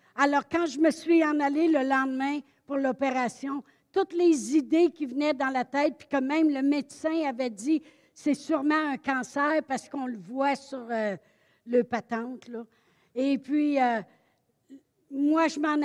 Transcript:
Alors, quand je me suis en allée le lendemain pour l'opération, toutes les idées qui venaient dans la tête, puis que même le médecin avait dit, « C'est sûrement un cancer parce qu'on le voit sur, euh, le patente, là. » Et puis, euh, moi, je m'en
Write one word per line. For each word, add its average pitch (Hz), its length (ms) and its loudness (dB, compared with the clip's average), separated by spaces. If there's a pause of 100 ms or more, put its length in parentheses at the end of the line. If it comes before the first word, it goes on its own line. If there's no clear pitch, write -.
(140)
Alors, 285 340 2
quand 339 180 0
je 269 120 -6
me 320 120 6
suis 330 340 2
en 302 160 0
allée 294 280 2
le 294 140 2
lendemain 269 580 -2 (260)
pour 277 100 -6
l'opération, 269 840 -2 (300)
toutes 381 200 0
les 311 440 2
idées 311 340 4
qui 294 160 -8
venaient 285 280 0
dans 262 140 -2
la 262 160 0
tête, 285 340 0
puis - 100 -20
que 277 140 0
même 302 280 2
le 269 120 -2
médecin 294 640 -2
avait 254 240 -4
dit, « 240 320 -2 (320)
C'est 285 200 0
sûrement 302 560 0
un 269 60 -4
cancer 285 680 -2
parce - 220 -6
qu'on 269 180 -8
le 240 120 -8
voit 262 360 -2
sur, 254 360 -12
euh, 214 260 -2 (500)
le 240 160 2
patente, 233 680 -6
là. » 233 160 -12 (500)
Et 269 240 0
puis, 285 420 0
euh, 240 200 2 (1120)
moi, 294 380 2
je 294 120 -4
m'en 302 240 0